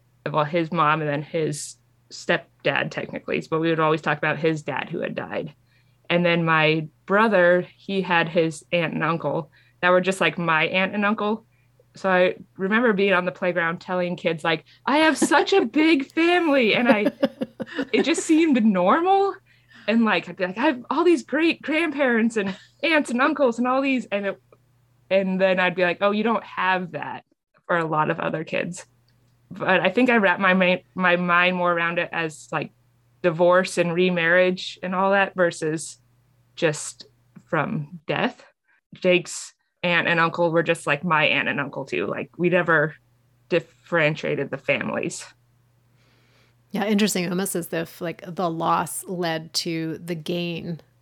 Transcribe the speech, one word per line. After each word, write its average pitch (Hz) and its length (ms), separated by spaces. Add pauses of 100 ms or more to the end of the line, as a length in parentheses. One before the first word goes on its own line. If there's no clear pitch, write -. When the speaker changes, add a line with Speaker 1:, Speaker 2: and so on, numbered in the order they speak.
(320)
Speaker 1:
well, 151 140
his 165 260
mom 156 300
and 151 80
then 143 120
his 147 540 (340)
stepdad, 151 800
technically, - 600
but 160 100
we 165 80
would 160 120
always 156 200
talk 151 160
about 151 220
his 156 240
dad - 260
who 165 120
had - 140
died. - 380 (560)
And 175 160
then 170 200
my 160 440 (160)
brother, 180 640 (100)
he 190 240
had 170 300
his 160 420
aunt 170 220
and 160 100
uncle 156 460 (320)
that 180 80
were 180 100
just, 185 220
like, 160 160
my 165 300
aunt 190 260
and 208 100
uncle. 214 400 (520)
So - 120
I 185 280 (200)
remember 220 380
being 196 180
on 180 140
the 180 60
playground 175 480
telling 180 360
kids, 165 280
like, 165 200 (220)
"I 277 120
have 311 200
such 381 340
a 392 140
big 302 460
family." 330 640
And 240 140
I, 214 240 (380)
Speaker 2:
<laughs> - 420
Speaker 1:
it 381 120
just - 200
seemed 302 400
normal. 330 680 (540)
And, 226 160
like, 180 240
I'd 175 80
be 185 100
like, 185 120
"I 233 40
have 254 280
all 294 140
these 330 200
great 311 380
grandparents 269 760
and 196 180 (280)
aunts 311 280
and 240 120
uncles 277 360
and 240 80
all 262 140
these." 269 260
And 202 200
it, 196 160 (680)
and 190 300
then 185 180
I'd 180 160
be 180 80
like, 175 200
"Oh, 202 80
you 208 120
don't 214 220
have 185 480
that," 131 320 (420)
for 180 120
a 165 80
lot 156 240
of 165 100
other 160 240
kids. - 400 (640)
But 185 300
I 170 100
think 247 200
I 233 60
wrapped 190 240
my 190 140
ma-, 180 280 (120)
my 180 220
mind 180 400
more 175 160
around 170 260
it 170 140
as, 160 400
like, 151 200 (500)
divorce 180 560
and 170 160
remarriage 180 880
and 185 120
all 196 180
that 196 220
versus 165 640 (580)
just - 500 (380)
from 156 640
death. - 380 (500)
Jake's - 600 (300)
aunt 175 240
and 170 100
uncle 165 320
were 165 140
just, 165 220
like, 147 180
my 156 220
aunt 135 220
and 135 120
uncle 135 240
too. 101 220
Like, - 300
we 175 120
never 160 480 (520)
differentiated 156 1000
the 139 80
families. - 680 (1500)
Speaker 2:
Yeah, 196 140
interesting. 202 440
Almost 185 260
as 170 180
if, 165 280
like, 165 260
the 175 240
loss 170 540
led 165 500
to 160 440
the 175 160
gain 170 680 (220)